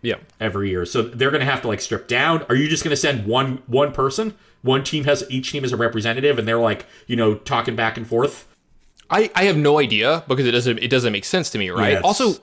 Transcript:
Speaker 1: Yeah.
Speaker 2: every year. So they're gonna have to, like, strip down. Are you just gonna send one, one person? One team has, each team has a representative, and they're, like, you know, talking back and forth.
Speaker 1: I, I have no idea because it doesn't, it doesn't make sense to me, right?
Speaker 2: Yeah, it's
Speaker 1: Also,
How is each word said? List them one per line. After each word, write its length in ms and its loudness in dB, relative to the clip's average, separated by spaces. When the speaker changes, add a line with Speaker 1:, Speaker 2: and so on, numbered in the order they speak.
Speaker 1:
Yeah. 140 -2
Speaker 2:
every 300 -2
year. 160 -2
So 160 -2
they're 280 -2
gonna 140 0
have 180 -2
to, 60 -4
like, 120 -4
strip 280 -6
down. 400 0
Are 60 2
you 140 2
just 140 -2
gonna 140 0
send 300 -2
one, 400 0
one 260 2
person? 420 -2
One 200 2
team 220 -4
has, 240 0
each 240 -6
team 100 -6
has 100 -2
a 40 -4
representative, 640 0
and 80 -2
they're, 120 0
like, 280 0
you 100 -4
know, 180 4
talking 420 -4
back 200 -2
and 100 -10
forth. 400 -2
Speaker 1:
I, 220 2
I 100 2
have 120 4
no 220 4
idea 500 2
because 180 2
it 60 2
doesn't, 260 2
it 100 -2
doesn't 240 2
make 120 -4
sense 260 -2
to 80 -6
me, 120 -2
right? 220 2
Speaker 2:
Yeah, 60 2
it's 60 -4
Speaker 1:
Also, 380 2